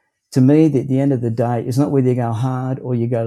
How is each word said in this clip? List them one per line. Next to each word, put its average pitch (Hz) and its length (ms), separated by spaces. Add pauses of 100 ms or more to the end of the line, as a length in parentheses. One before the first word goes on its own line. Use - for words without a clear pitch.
(320)
To 131 80
me, 147 260
at 139 220
the 131 120
end 139 120
of 123 100
the 117 80
day, 117 360
it's 127 120
not 147 140
whether 135 160
you 123 80
go 117 160
hard 131 480
or 123 140
you 117 120
go 117 200